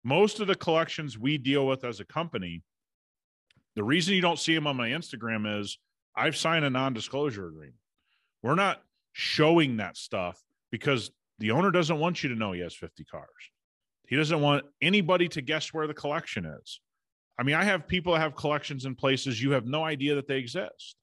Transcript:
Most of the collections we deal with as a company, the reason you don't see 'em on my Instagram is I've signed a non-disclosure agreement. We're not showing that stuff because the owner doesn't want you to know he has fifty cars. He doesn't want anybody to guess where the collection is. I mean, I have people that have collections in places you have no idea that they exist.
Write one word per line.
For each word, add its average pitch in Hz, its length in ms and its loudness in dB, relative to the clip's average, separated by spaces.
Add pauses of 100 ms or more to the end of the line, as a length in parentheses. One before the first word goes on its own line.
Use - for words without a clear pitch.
Most 185 360 4
of 202 80 0
the 190 80 2
collections 160 600 0
we 139 200 0
deal 135 300 2
with 131 160 0
as 117 160 -8
a 101 60 -12
company, 95 580 -6 (1120)
the 107 80 -4
reason 160 300 2
you 190 80 4
don't 170 180 2
see 160 160 2
'em 151 120 0
on 139 100 -2
my 117 120 -2
Instagram 113 720 -4
is 98 160 -8 (380)
I've 147 220 0
signed 165 260 2
a 143 60 2
non-disclosure 127 800 -2
agreement. 76 320 -18 (640)
We're 135 120 2
not 190 260 0 (320)
showing 156 640 4
that 90 200 -6
stuff 90 440 -6 (300)
because 120 400 0 (280)
the 110 120 0
owner 180 200 4
doesn't 165 280 2
want 170 240 -2
you 143 60 -2
to 123 60 -2
know 107 180 -2
he 87 80 -6
has 85 120 -8
fifty - 300 -14
cars. 71 240 -14 (800)
He 120 80 0
doesn't 156 240 2
want 143 240 4 (180)
anybody 175 480 4
to 156 120 -6
guess 147 320 -4
where 156 140 -4
the 151 60 -8
collection 147 520 -6
is. - 340 -14 (580)
I 123 60 -2
mean, 143 120 2
I 180 100 2
have 190 220 0
people 175 260 0
that 160 60 4
have 156 180 -2
collections 147 480 -4
in 131 100 -6
places 131 460 0
you 139 100 2
have 123 140 2
no 151 180 -2
idea 147 320 0
that 139 140 -6
they 135 80 0
exist. 135 640 -8